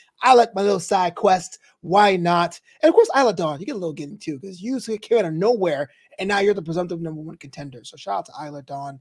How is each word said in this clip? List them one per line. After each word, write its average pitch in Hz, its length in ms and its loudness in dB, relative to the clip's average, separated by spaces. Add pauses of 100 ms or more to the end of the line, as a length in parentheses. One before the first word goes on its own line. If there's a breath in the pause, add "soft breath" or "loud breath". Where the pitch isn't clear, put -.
(220 soft breath)
I 247 120 6
like 240 200 4
my 196 80 -4
little 196 180 0
side 180 360 -2
quest. 185 420 0 (220 soft breath)
Why 196 360 4
not? 170 420 0 (240 soft breath)
And 302 60 6
of 330 60 4
course, 453 200 6
Isla 254 200 4
Dawn, 156 260 -4
you 202 60 -12
get 285 80 -8
a 214 40 -8
little 170 140 -6
getting 143 240 -12
too, 147 220 -10
'cause 185 220 -16
you 247 200 -6
came 220 380 -2
out 202 80 2
of 160 80 -4
nowhere, 170 560 0 (280 soft breath)
and 190 100 -6
now 202 100 0
you're 202 160 2
the 190 80 -8
presumptive 170 400 -6
number 156 180 -8
one 165 160 -14
contender. 135 480 -16
So - 140 -20
shout 196 220 -6
out - 60 -10
to 151 200 -16
Isla 147 160 -16
Dawn 139 380 -14